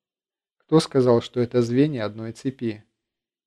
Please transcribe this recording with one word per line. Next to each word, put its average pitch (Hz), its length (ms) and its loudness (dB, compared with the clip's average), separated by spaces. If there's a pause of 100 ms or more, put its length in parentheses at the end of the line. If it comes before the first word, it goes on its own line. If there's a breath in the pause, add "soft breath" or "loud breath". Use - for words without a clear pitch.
(600)
Кто 156 200 2
сказал, 123 420 2
что - 180 -8
это 120 240 0
звенья 123 420 0
одной 110 280 -10
цепи? 117 500 -8 (640)